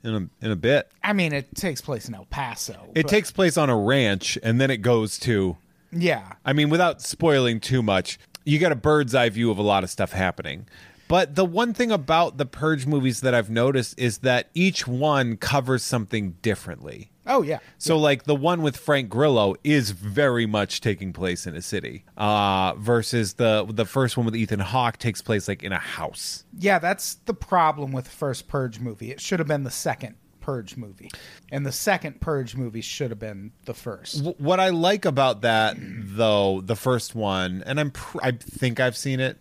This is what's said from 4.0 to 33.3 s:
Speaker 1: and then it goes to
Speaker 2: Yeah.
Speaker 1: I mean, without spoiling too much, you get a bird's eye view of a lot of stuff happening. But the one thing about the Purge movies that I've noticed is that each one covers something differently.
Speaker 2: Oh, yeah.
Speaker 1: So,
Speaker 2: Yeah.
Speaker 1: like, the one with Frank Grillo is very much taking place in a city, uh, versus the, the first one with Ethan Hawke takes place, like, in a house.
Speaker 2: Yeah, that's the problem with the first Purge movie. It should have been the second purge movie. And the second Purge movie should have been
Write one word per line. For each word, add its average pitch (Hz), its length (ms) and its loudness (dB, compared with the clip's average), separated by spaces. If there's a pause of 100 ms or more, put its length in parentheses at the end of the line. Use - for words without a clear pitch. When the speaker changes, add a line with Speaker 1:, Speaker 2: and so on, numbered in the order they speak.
Speaker 1:
and 117 200 2
then 135 100 4
it 123 60 0
goes 110 420 2
to 98 380 0 (340)
Speaker 2:
Yeah. 156 420 -2 (100)
Speaker 1:
I 135 100 2
mean, 147 160 4
without 170 340 2
spoiling 127 560 2
too 127 240 2
much, 98 340 2 (260)
you 147 140 2
get 165 140 4
a 143 40 2
bird's 147 380 2
eye 120 160 6
view 113 220 0
of 95 80 0
a 107 40 0
lot 98 200 4
of 90 80 -8
stuff - 200 -2
happening. 90 560 -4 (400)
But 165 280 2
the 190 100 4
one 214 300 0
thing 240 160 0
about 160 480 2
the 139 80 -2
Purge 143 400 -2
movies 131 340 0
that 127 140 2
I've 110 160 2
noticed 123 480 0
is 120 200 0
that 123 360 0
each 180 320 0
one 127 500 0
covers 131 460 0
something 107 480 -4 (100)
differently. 78 680 -6 (160)
Speaker 2:
Oh, 262 140 4
yeah. 151 160 -2 (220)
Speaker 1:
So, 165 160 2
Speaker 2:
Yeah. 156 80 4
Speaker 1:
like, 143 220 4
the 147 100 4
one 165 260 0
with 147 160 0
Frank 139 320 0
Grillo 110 540 4
is 143 280 2
very 113 540 0
much 104 360 -2
taking 98 320 -2
place 90 340 -4
in 78 80 -10
a 85 60 -10
city, 82 440 -8 (120)
uh, 101 580 2
versus 113 580 0
the, 107 340 2
the 110 180 -2
first 127 300 0
one 120 120 0
with 110 80 -2
Ethan 110 240 -2
Hawke 117 380 0
takes 113 260 -4
place, 107 240 -2
like, 98 160 -6
in 98 80 -6
a 87 80 -2
house. - 640 -10 (140)
Speaker 2:
Yeah, 190 200 2
that's 175 380 -2 (100)
the 226 80 -4
problem 156 580 2
with 131 140 -6
the - 60 -20
first - 360 -4
Purge 127 320 -2
movie. 113 320 -8
It - 100 -14
should 180 180 -2
have 156 80 0
been 147 160 0
the 123 80 -6
second 120 440 -6 (300)
purge 120 320 -8
movie. 101 320 -16 (420)
And 139 140 -4
the 135 60 -4
second 175 500 -2
Purge 131 340 -4
movie 117 260 -6
should - 280 -6
have 113 100 -8
been 104 320 -12 (140)